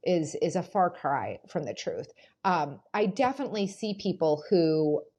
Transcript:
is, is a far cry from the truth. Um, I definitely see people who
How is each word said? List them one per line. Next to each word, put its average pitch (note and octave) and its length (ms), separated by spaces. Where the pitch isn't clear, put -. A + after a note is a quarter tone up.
is, E3 380
is F3 160
a F3 60
far F3+ 260
cry C3+ 580
from D#3 160
the G2+ 100
truth. - 380
Um, D#3 380
I G#3 120
definitely A3 600
see G#3 260
people D#3+ 560
who D#3 540